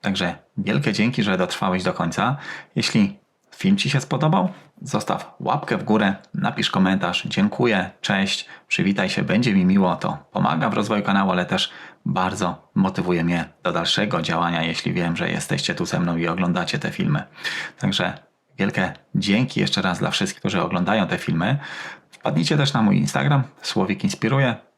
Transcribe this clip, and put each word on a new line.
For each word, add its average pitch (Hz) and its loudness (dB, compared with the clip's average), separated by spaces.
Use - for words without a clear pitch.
Także 95 -2
wielkie 104 0
dzięki, 110 0
że 98 0
dotrwałeś 92 -2
do - 0
końca. 95 -2
Jeśli 101 2
film - 4
ci 143 -2
się 139 0
spodobał, 165 2
zostaw - -4
łapkę 127 -2
w 98 -4
górę, 104 2
napisz - -2
komentarz, 92 2
dziękuję, 104 2
cześć, 98 0
przywitaj 95 2
się, - -2
będzie 110 2
mi 92 4
miło, 92 4
to 85 -4
pomaga 80 0
w 101 -2
rozwoju 104 0
kanału, 98 2
ale 90 2
też - -2
bardzo 92 -2
motywuje 90 2
mnie 85 0
do 87 0
dalszego 85 0
działania, 82 0
jeśli 87 -2
wiem, 85 -2
że 85 -4
jesteście 85 -4
tu 87 -4
ze 90 -4
mną 85 0
i 82 0
oglądacie 87 -2
te - -4
filmy. - -2
Także 92 -2
wielkie 98 -2
dzięki 104 2
jeszcze 101 0
raz 90 0
dla 92 0
wszystkich, - -2
którzy 95 -2
oglądają 90 2
te 180 -2
filmy. 87 0
Wpadnijcie 156 0
też 143 2
na 120 2
mój 101 4
Instagram, 139 2
Słowik - -2
Inspiruje. 117 0